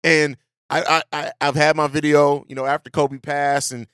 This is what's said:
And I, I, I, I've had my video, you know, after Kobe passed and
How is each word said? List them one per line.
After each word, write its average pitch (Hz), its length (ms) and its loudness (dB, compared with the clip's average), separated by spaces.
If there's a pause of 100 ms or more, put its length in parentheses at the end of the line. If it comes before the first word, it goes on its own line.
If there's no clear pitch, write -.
And 151 360 2 (320)
I, 156 120 0
I, 160 200 2 (100)
I, 147 200 -6 (100)
I've 143 120 0
had 151 220 4
my 151 100 0
video, 147 600 2
you 131 60 -16
know, 131 100 -8
after 139 240 -4
Kobe 139 300 -2
passed 143 540 -2
and 120 220 -12